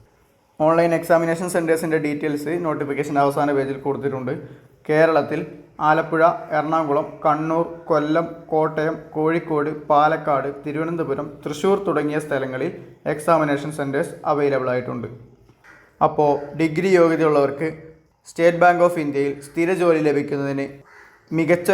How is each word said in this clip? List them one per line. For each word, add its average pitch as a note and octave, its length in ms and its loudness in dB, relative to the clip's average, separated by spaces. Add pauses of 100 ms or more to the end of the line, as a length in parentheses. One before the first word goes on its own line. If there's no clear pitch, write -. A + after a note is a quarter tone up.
(680)
ഓൺലൈൻ E3+ 240 4 (100)
എക്സാമിനേഷൻ E3 460 2 (100)
സെന്റേഴ്സിൻ്റെ D#3+ 400 0 (100)
ഡീറ്റെയിൽസ് D3 460 -4 (120)
നോട്ടിഫിക്കേഷൻ D3 500 -4 (100)
അവസാന C#3+ 340 0
പേജിൽ C3+ 260 -2
കൊടുത്തിട്ടുണ്ട്. C3 500 -4 (520)
കേരളത്തിൽ D#3 520 2 (480)
ആലപ്പുഴ, D#3+ 360 2 (340)
എറണാകുളം, D3+ 500 0 (160)
കണ്ണൂർ, D#3+ 420 0 (240)
കൊല്ലം, D#3 380 0 (240)
കോട്ടയം, D#3 440 -2 (200)
കോഴിക്കോട്, D#3 540 -2 (200)
പാലക്കാട്, D3+ 580 2 (160)
തിരുവനന്തപുരം, D3+ 640 -4 (160)
തൃശ്ശൂർ E3+ 340 0 (100)
തുടങ്ങിയ D3 360 0
സ്ഥലങ്ങളിൽ C3 480 -4 (420)
എക്സാമിനേഷൻ D3+ 680 0
സെന്റേഴ്സ് C#3+ 360 -4 (160)
അവൈലബിൾ C#3 420 2
ആയിട്ടുണ്ട്. B2 340 -6 (1000)
അപ്പോൾ D3+ 240 2 (300)
ഡിഗ്രി D#3+ 380 0
യോഗ്യതയുള്ളവർക്ക് D#3 680 2 (640)
State E3+ 320 4
Bank F3 240 6
of F3 160 2
ഇന്ത്യയിൽ C#3 320 -2 (140)
സ്ഥിര E3+ 200 0 (140)
ജോലി E3 260 4
ലഭിക്കുന്നതിന് C#3 580 -2 (680)
മികച്ച E3+ 360 2